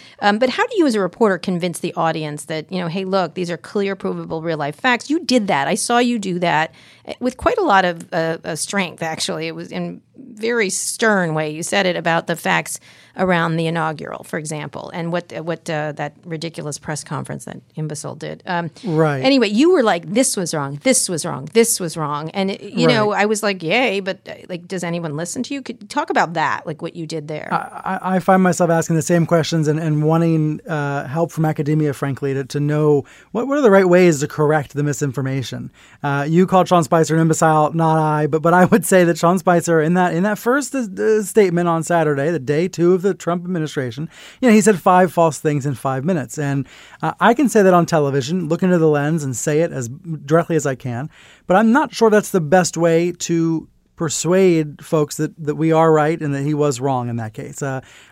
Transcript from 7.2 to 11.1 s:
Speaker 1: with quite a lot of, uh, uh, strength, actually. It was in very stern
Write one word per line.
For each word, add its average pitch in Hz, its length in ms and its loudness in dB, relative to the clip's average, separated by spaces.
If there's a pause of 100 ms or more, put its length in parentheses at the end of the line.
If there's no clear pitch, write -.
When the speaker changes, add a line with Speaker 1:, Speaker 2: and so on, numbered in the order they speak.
Speaker 1:
with 247 160 -4
quite 466 200 -2
a 415 60 0
lot 196 220 4
of, 170 260 -4
uh, 165 320 -2
uh, 165 120 -8
strength, 180 460 -6
actually. 160 460 -6
It 160 80 -8
was 170 160 -14
in 175 300 -8 (320)
very 220 360 -2
stern 190 640 0